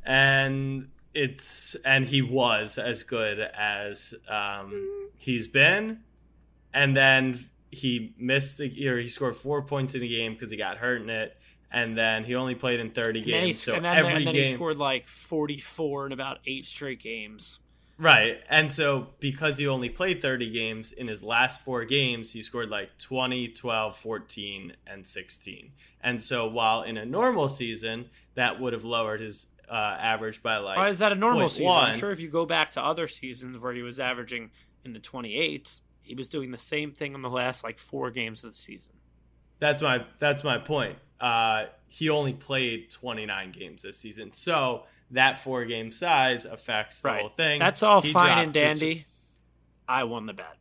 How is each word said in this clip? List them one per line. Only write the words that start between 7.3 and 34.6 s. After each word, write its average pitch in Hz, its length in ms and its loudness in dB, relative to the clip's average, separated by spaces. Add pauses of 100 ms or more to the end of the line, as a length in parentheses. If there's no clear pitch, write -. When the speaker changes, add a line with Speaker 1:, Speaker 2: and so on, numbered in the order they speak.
Speaker 1:
he 120 480 -4
missed 135 400 0
the, 139 300 -4
or 123 100 2
he 120 80 -4
scored 120 300 -4
four 143 260 -4
points 135 320 -4
in 127 80 -4
a 120 60 -4
game 113 280 -4
'cause 110 140 -10
he 107 80 -8
got 101 200 -4
hurt 120 220 -2
in 107 80 -10
it. 110 280 -6 (340)
And 117 260 -2
then 110 280 2
he 123 120 -4
only 127 180 0
played 123 240 0
in 113 120 -4
thirty 113 320 -2
Speaker 2:
And 110 80 -4
then 165 100 4
he 185 60 2
Speaker 1:
games. 175 100 0
Speaker 2:
s-, - 60 -4
Speaker 1:
So - 120 -2
Speaker 2:
and 160 100 -2
then, 175 120 2
Speaker 1:
every 165 160 2
Speaker 2:
and 156 140 0
then 165 80 -2
Speaker 1:
game 139 100 2
Speaker 2:
he 131 100 0
scored, 156 220 -4
like, 135 320 -4
forty-four 147 960 -6
in 139 60 -8
about 131 340 -8
eight 135 200 -8
straight 135 340 -10
games. 107 580 -12 (380)
Speaker 1:
Right. 123 520 6
And 151 240 4
so 139 360 0 (120)
because 143 360 -2
he 143 120 -2
only 127 200 -2
played 185 320 -2
thirty 123 300 -2
games, 110 420 -6
in 127 140 -12
his 104 160 -8
last 117 380 0
four 123 240 -4
games, 123 480 0
he 113 100 -12
scored, 117 280 -6
like, 101 280 -8
twenty, 127 500 -4
twelve, 113 480 -4
fourteen, 101 760 -10 (120)
and 98 200 -16
sixteen. - 680 -14 (280)
And 123 200 0
so 117 280 0
while 113 340 4
in 113 140 -6
a 107 100 -6
normal 190 420 2
season, 113 640 -6 (240)
that 120 260 0
would 127 120 -2
have 110 120 -6
lowered 113 360 0
his, 107 260 -12 (240)
uh, - 20 -10
average 110 680 -2
by, 113 160 2
like, 98 180 -2
Speaker 2:
Why 190 120 4
is 190 100 0
that 208 140 4
a - 20 2
normal 202 340 6
season? - 200 0
I'm 180 60 10
Speaker 1:
point 139 180 8
one. 110 80 -2
Speaker 2:
sure 202 100 -2
if 175 100 -4
you 165 80 -10
go 165 180 2
back 160 260 2
to 131 100 -4
other 156 240 0
seasons 127 560 -12
where 123 100 -6
he 123 100 -8
was 120 180 -10
averaging 120 500 -4 (340)